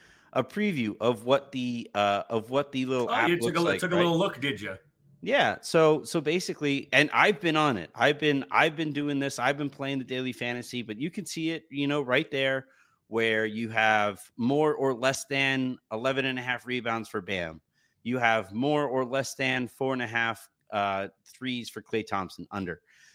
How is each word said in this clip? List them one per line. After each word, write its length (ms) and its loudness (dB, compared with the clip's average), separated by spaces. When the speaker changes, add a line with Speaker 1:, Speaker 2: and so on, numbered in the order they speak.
Speaker 1:
a 120 2
preview 560 -2
of 240 2
what 280 2
the, 420 -6
uh, 340 2
of 220 -4
what 220 0
the 140 -2
little 240 0
Speaker 2:
Oh, 40 0
Speaker 1:
app 140 4
Speaker 2:
you 80 4
took 80 0
Speaker 1:
looks 140 0
Speaker 2:
a, 40 4
Speaker 1:
like, 180 2
Speaker 2:
took 120 -2
a 40 2
Speaker 1:
right? 60 4
Speaker 2:
little 160 2
look, 220 0
did 200 -4
you? 160 -8
Speaker 1:
Yeah. 420 2
So, 420 4
so 160 -2
basically, 720 -2
and 200 6
I've 280 4
been 160 2
on 200 4
it. 180 -6
I've 240 4
been, 320 2
I've 260 4
been 160 -4
doing 260 -2
this. 200 -4
I've 200 0
been 120 -4
playing 280 -6
the 60 -6
daily 280 -4
fantasy, 500 -6
but 160 -8
you 120 -6
can 160 -10
see 240 -4
it, 200 -8
you 160 -2
know, 160 0
right 280 0
there 360 0
where 380 2
you 240 -6
have 500 2
more 380 2
or 180 0
less 320 -2
than 540 -2
eleven 360 -2
and 120 -4
a 40 -6
half 240 -6
rebounds 420 -4
for 140 -4
Bam. 360 -6
You 160 -2
have 340 2
more 340 0
or 180 -2
less 300 -4
than 320 -2
four 280 -4
and 80 -4
a 40 -4
half, 400 -2
uh, 380 -2
threes 460 -8
for 100 -14
Klay 260 -4
Thompson 440 -6
under. 320 -6